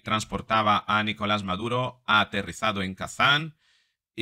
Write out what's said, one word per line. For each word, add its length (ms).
transportaba 800
a 160
Nicolás 400
Maduro 640
ha 160
aterrizado 600
en 140
Kazán. 640